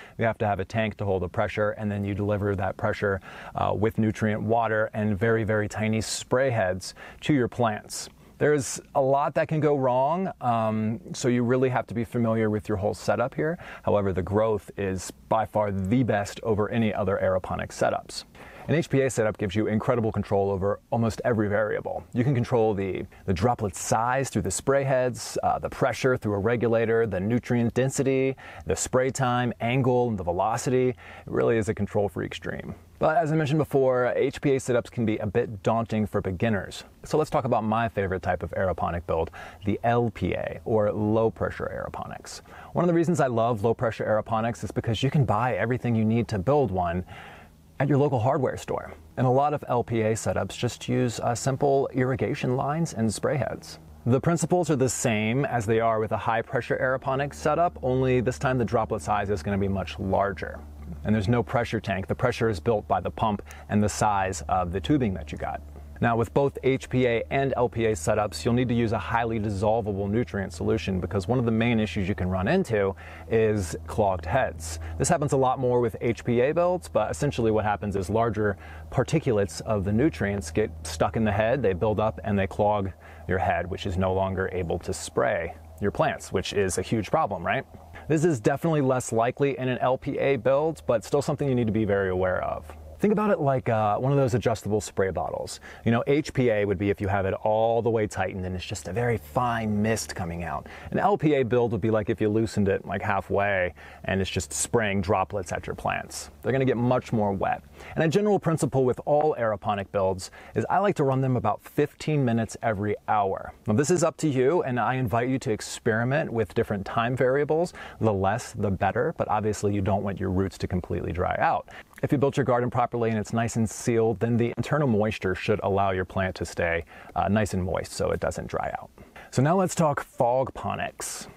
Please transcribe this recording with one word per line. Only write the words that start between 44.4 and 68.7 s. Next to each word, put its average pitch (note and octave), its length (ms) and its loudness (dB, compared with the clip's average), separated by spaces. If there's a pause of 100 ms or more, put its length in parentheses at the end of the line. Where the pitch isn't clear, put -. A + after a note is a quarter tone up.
is - 60 -6
because - 320 -2
you C3+ 80 2
can C#3 160 4
buy A2 300 0
everything A#2 400 0
you A2 100 2
need A2+ 220 2
to G#2+ 100 -4
build C3+ 320 2
one F2 340 -2 (800)
at C3+ 60 2
your C#3 100 4
local C3 220 2
hardware C3 380 0
store. - 340 -6 (240)
And B2 100 0
a C3 40 4
lot C#3+ 240 4
of C#3+ 160 -4
L B2 160 0
P A2+ 160 0
A G#2+ 100 4
setups F#2+ 460 -2
just - 320 -4
use, B2 320 0
uh, A#2+ 120 0
simple C3+ 600 0
irrigation B2+ 640 0
lines D3+ 360 -2
and A2 200 0
spray B2+ 240 0
heads. - 420 -6 (260)
The B2+ 140 4
principles E3+ 500 2
are D#3 60 2
the B2+ 140 2
same A2+ 560 0
as A#2+ 200 -2
they A2+ 140 2
are A2+ 220 2
with G#2+ 100 -2
a A2 60 0
high A2+ 240 0
pressure - 360 -2
aeroponics C3+ 580 -2
setup, D#3+ 460 0
only B2+ 380 2
this B2 180 0
time C3 200 0
the A#2 80 2
droplet A2 360 0
size G#2 280 0
is G2+ 120 0
gonna G2+ 160 -2
be G2 120 0
much F#2+ 280 -4
larger. F#2+ 640 0 (460)
And G#2+ 100 2
there's G#2 140 2
no A#2+ 120 4
pressure A#2 380 -2
tank. F#2+ 280 -4
The G2+ 80 -2
pressure A2+ 340 0
is F#2+ 100 -2
built G#2 260 0
by F#2+ 140 2
the E2+ 120 -4
pump G#2+ 320 -2 (260)
and G#2 120 4
the G#2 60 4
size G2 640 0
of F2+ 240 0
the F#2+ 80 -2
tubing B2 320 2
that E2 180 -8
you F#2 60 -8
got. - 240 -6 (400)
Now, A#2+ 140 4
with A2+ 180 0
both C#3+ 300 2
H C3 260 0
P B2+ 180 2
A A#2 220 0
and C3+ 280 0
L A#2+ 100 2
P A2+ 200 0
A A2 40 2
setups, G#2+ 540 -2
you'll A#2 80 2
need B2 160 2
to B2 40 0